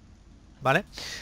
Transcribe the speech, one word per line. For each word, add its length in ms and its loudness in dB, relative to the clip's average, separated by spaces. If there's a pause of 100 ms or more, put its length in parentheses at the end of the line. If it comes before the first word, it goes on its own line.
(640)
¿Vale? 220 4 (380)